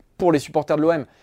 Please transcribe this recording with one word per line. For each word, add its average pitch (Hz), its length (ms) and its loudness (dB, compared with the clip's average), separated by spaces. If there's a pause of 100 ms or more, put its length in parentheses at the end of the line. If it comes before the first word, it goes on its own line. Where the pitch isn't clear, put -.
(180)
pour 175 140 2
les 151 60 4
supporters 151 380 -4
de 151 60 0
l'O 160 100 2
M, 147 140 -4 (160)